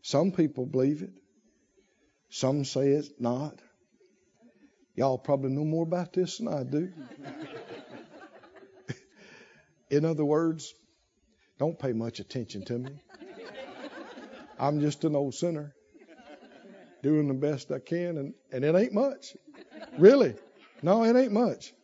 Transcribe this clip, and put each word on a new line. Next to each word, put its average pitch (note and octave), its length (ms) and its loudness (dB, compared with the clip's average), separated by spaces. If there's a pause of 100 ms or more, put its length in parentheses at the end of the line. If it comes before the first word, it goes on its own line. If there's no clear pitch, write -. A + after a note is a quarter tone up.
Some F3 300 2
people D3 340 0
believe C#3 380 0
it. F#3 100 -14 (1160)
Some C#3 360 0
say C#3 240 0
it's D3 300 0
not. B2 420 -4 (1300)
Y'all C3 240 0
probably C3+ 320 -2
know C#3+ 120 -2
more D#3+ 200 0
about F3 280 -4
this F#3 280 -2
than A3+ 80 -6
I D3 160 -4
do." D3+ 340 -4
<laughs> - 60 -18 (3000)
In D3 140 2
other D#3+ 200 2
words, D#3+ 480 0 (880)
don't D#3 180 -2
pay C3 160 -4
much A2+ 260 -4
attention G#2 460 -10
to A#2+ 140 -4
me. C#3 200 -12 (1600)
I'm D3 240 -2
just D3 220 -2
an D3+ 120 0
old C#3 200 -2
sinner D3+ 400 -6 (1300)
doing D3+ 240 2
the C3+ 60 0
best C#3+ 380 -2
I C#3 80 -4
can, F3 380 -4
and, C#3 160 -8 (180)
and C3 120 -4
it D#3 120 4
ain't G#3 180 4
much. C4 420 -2 (640)
Really. G3+ 340 10 (480)
No, G3+ 220 4
it A#3 120 6
ain't B3+ 180 4
much. G#3+ 400 0 (100)